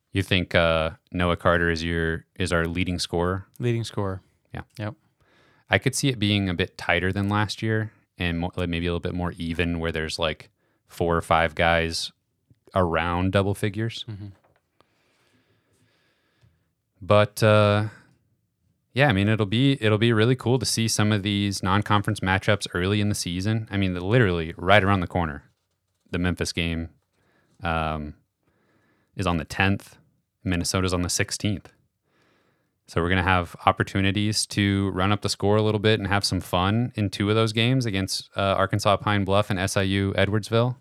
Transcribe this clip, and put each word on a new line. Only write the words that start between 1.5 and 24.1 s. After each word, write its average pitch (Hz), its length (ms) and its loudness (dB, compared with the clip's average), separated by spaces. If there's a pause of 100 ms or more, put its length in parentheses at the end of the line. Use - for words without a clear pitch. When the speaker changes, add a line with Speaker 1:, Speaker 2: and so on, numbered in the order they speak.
Speaker 1:
is 82 120 -4
your, 82 420 -4 (100)
is 90 180 -2
our 82 140 0
leading 87 320 -4
scorer? 90 480 -4 (120)
Speaker 2:
Leading 120 240 -4
scorer. 98 380 -8 (320)
Speaker 1:
Yeah. - 80 -12 (160)
Speaker 2:
Yep. 104 160 -8 (800)
Speaker 1:
I 98 80 4
could - 160 -2
see - 140 -2
it 120 100 -4
being 104 300 2
a 90 40 -2
bit 90 240 -4
tighter 87 340 0
than 98 180 -2
last 104 340 -2
year 110 280 -2 (280)
and 85 200 -2
mo-, 87 160 -4
like, 87 140 -4
maybe 85 160 -4
a 87 60 -2
little 85 100 -2
bit 90 140 -6
more 90 220 -4
even, 85 420 -2
where 82 120 -4
there's, 78 280 -6
like, 80 320 -4 (360)
four 85 300 0
or 82 60 0
five 80 320 2
guys 82 560 0 (640)
around 87 560 0
double 98 240 0
figures. 107 540 -6
Speaker 2:
Mm-hmm. 101 180 -14 (2750)
Speaker 1:
But, 104 420 4
uh, 104 440 6 (1080)
yeah, 139 160 4
I 113 40 4
mean, 98 140 4
it'll 107 200 2
be, 131 340 2
it'll 107 160 4
be 117 160 4
really 113 220 4
cool 123 240 0
to - 60 -4
see 113 220 0
some 107 240 2
of 101 120 0
these 101 400 -2
non-conference 104 560 0
matchups 95 560 0
early 98 260 0
in 101 80 0
the 101 60 -2
season. 107 560 -4
I 104 60 -4
mean, 95 180 0
literally 90 600 0